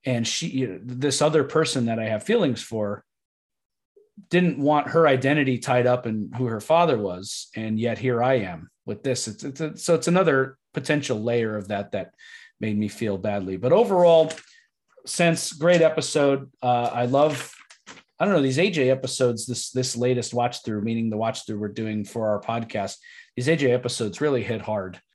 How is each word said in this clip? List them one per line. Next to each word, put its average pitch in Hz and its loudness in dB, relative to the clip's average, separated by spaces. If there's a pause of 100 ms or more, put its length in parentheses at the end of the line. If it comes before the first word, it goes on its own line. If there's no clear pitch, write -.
And 117 0
she, - -4
you 131 -2
know, 90 -10
this 127 -2
other 156 4
person 131 0
that 113 -2
I 110 -4
have 107 -2
feelings 180 0
for 104 -6 (1300)
didn't 175 2
want 147 2
her 160 4
identity 135 2
tied 123 2
up 123 2
in 107 -6
who 127 -2
her 113 -4
father 160 2
was. 95 -8
And 110 -4
yet 113 -2
here 120 0
I 131 4
am 90 -4 (140)
with - -10
this. 127 -2
It's, 107 -12
it's, 139 -10
it's, 151 -8
so 170 2
it's 160 0
another 135 2 (160)
potential 135 -2
layer 113 -2
of 98 -8
that, 101 -6
that 95 -8 (480)
made 107 -2
me 107 -2
feel 101 -4
badly. 95 -4
But 120 2
overall, 175 6 (760)
Sense, 165 0
great 170 4
episode. 139 2 (120)
Uh, 120 2
I 123 0
love, 139 2 (640)
I 139 2
don't 180 2
know, 151 4
these 131 2
A 190 4
J 139 2
episodes, 127 0
this, - -6
this 127 -4
latest 123 0
watch 120 -2
through, 107 -4
meaning 113 -2
the 107 -4
watch 110 -4
through 107 -6
we're 104 -4
doing 107 -6
for 110 -4
our 104 0
podcast, 113 -6 (400)
these 127 -2
A 165 4
J 135 2
episodes 120 -2
really 139 0
hit 110 -6
hard. 95 -6 (140)